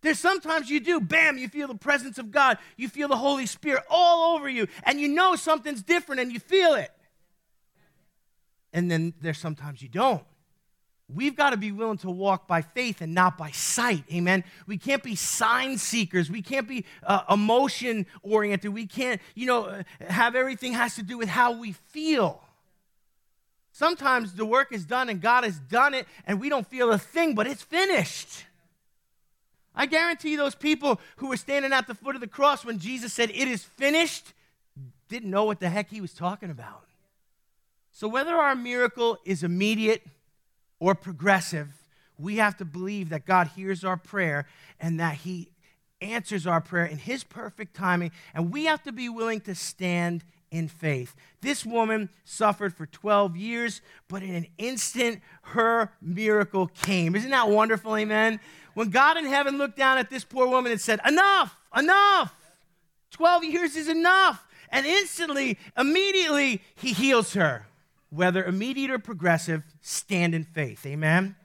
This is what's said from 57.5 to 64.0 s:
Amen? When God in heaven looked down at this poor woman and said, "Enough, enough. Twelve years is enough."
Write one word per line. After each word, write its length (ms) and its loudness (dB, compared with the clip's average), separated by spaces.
Amen? 460 0
When 160 -2
God 260 6
in 100 -4
heaven 320 0
looked 200 -4
down 200 4
at 120 -2
this 160 -10
poor 220 0
woman 260 2
and 80 -4
said, 260 0
"Enough, 480 4
enough. 580 4
Twelve 340 4
years 320 -2
is 100 -6
enough." 580 4